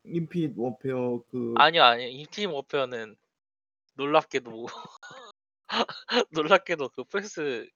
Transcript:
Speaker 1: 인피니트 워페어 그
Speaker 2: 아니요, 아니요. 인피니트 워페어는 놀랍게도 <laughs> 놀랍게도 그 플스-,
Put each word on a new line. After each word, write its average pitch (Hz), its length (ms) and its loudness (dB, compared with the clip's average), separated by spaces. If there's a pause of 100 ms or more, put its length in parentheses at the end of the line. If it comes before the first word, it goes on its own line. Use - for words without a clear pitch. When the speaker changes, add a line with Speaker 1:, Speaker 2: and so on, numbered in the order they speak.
Speaker 1:
인피니트 160 540 -4
워페어 123 720 -2
그 120 260 -4
Speaker 2:
아니요, 151 280 8
아니요. 120 240 6
인피니트 151 440 -8
워페어는 123 640 -4 (800)
놀랍게도 127 720 0
<laughs> - 1600 -6
놀랍게도 156 600 0
그 127 140 -10
플스-, 160 720 -6